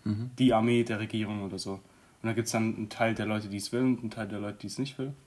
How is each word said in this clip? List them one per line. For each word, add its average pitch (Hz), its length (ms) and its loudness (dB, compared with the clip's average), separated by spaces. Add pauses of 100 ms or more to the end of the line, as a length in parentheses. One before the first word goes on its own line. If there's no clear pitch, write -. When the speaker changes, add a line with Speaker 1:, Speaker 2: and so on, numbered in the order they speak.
Speaker 1:
Mhm. 110 340 -2
Speaker 2:
die 131 160 6
Armee 117 300 6
der 113 160 -2
Regierung 104 440 -2
oder 95 160 -6
so. 98 140 -6
Und - 540 -12
da 113 60 0
gibt's 113 180 0
dann 110 240 2
einen 107 140 -6
Teil 113 260 2
der 110 100 -2
Leute, 104 220 -2
die 101 100 -6
es - 140 -8
will 120 100 0
und 127 200 4
einen 113 100 -6
Teil 107 160 -6
der 104 120 -6
Leute, 104 220 -8
die 107 60 -8
es - 100 -10
nicht 135 200 -4
will. 139 160 -6 (140)